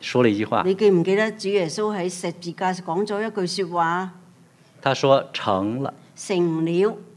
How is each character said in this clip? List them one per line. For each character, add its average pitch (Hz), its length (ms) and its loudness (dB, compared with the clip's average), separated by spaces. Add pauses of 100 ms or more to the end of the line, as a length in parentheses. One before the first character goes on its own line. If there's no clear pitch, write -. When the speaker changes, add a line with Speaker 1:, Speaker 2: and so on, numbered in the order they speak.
Speaker 1:
說 - 220 2
了 120 80 6
一 101 80 2
句 107 80 0
話？ 113 180 0
Speaker 2:
你 185 100 2
記 208 140 4
唔 180 160 6
記 185 120 2
得 220 160 0
主 202 160 -8
耶 196 200 2
穌 214 260 -4
喺 180 140 -4
十 180 240 -8
字 175 200 -10
架 185 200 -2
講 180 320 -4
咗 208 220 -4
一 208 200 -4
句 185 180 -4
說 170 120 -8
話？ 175 360 0 (680)
Speaker 1:
他 135 140 0
說 135 400 4
：“成 104 480 -2
了。” 139 100 -6 (240)
Speaker 2:
成 170 480 0
了。 175 320 0 (200)